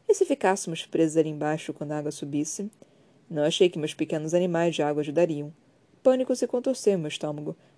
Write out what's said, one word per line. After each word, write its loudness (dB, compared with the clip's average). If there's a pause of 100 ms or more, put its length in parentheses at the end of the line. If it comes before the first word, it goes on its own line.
E 6
se 4
ficássemos 0
presos 2
ali 4
embaixo -4
quando -8
a -2
água -4
subisse?" -4 (600)
Não 0
achei 2
que -4
meus -4
pequenos -4
animais 2
de -2
água 0
ajudariam. 0 (500)
Pânico 4
se 0
contorceu 0
em 2
meu -4
estômago, -6 (220)